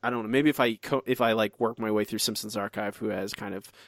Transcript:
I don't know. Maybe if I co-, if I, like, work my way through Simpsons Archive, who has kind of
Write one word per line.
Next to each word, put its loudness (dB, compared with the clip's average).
I -2
don't -2
know. -8
Maybe 4
if 2
I 4
co-, -2
if 2
I, 4
like, 0
work 0
my 0
way 4
through -6
Simpsons -4
Archive, -4
who -4
has -4
kind -8
of -10